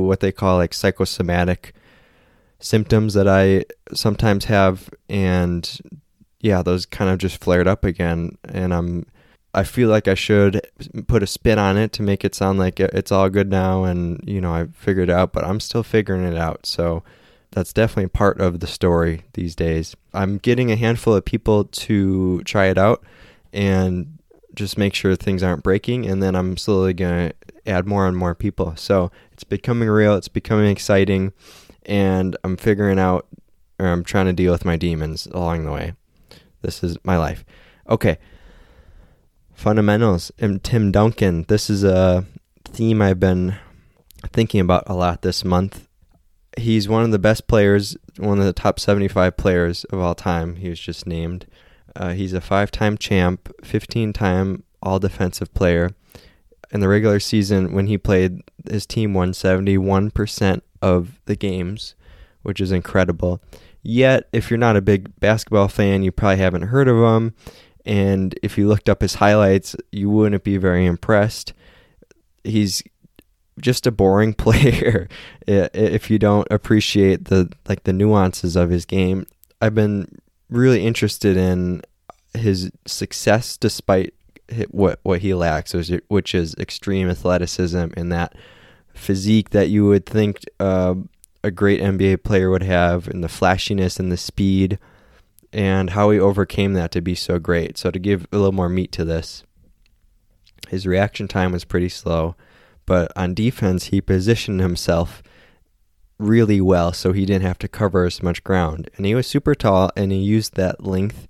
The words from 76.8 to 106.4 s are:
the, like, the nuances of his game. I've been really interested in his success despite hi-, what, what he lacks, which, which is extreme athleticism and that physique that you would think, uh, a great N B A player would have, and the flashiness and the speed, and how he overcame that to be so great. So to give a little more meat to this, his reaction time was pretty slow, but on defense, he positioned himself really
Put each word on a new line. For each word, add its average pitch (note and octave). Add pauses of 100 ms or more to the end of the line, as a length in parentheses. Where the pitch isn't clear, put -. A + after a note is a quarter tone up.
the, F#2 (160)
like, G2
the G2
nuances F#2+
of F2
his F2
game. F#2 (360)
I've A2
been G#2 (420)
really A#2+
interested G#2+
in F2+ (520)
his G2 (140)
success -
despite - (360)
hi-, A2+
what, F#2+
what F#2
he F#2+
lacks, E2+
which, E2+ (160)
which G2+
is E2
extreme F#2+
athleticism F2+ (100)
and E2+
that E2+ (600)
physique G2+
that G2
you G#2
would G2+
think, G#2+ (220)
uh, F#2 (480)
a G2+
great G2+
N G2
B F#2+
A F#2
player F#2+
would F#2
have, F2
and F#2
the E2
flashiness F#2
and F#2
the F2+
speed, F#2+ (720)
and F#2+
how G#2
he G#2
overcame G2
that E2+
to F2
be F2+
so F2
great. E2
So F2+
to F#2
give F#2
a G#2
little G2
more F#2
meat F2+
to F2
this, E2 (1300)
his F#2+
reaction F#2+
time F#2
was F2
pretty F2+
slow, E2 (500)
but F2+
on F2+
defense, G2+
he G2
positioned G2
himself F2 (960)
really G#2+